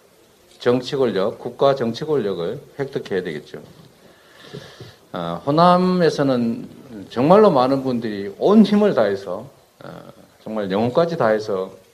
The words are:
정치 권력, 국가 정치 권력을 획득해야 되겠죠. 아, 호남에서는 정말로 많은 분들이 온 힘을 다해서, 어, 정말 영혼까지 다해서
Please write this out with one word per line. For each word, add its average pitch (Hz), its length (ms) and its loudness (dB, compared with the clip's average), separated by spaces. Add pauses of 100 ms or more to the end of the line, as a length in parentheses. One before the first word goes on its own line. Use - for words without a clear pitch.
(580)
정치 127 380 0
권력, 110 420 0
국가 139 360 0
정치 117 300 -4
권력을 104 540 -2 (200)
획득해야 101 440 -4
되겠죠. 78 380 -10 (1500)
아, 85 340 -6
호남에서는 151 1600 0
정말로 185 400 6
많은 131 320 2
분들이 110 560 -6
온 196 260 6
힘을 208 300 2
다해서, 101 520 -2 (380)
어, 85 160 -18 (420)
정말 107 280 -6
영혼까지 123 460 0
다해서 107 540 -2 (240)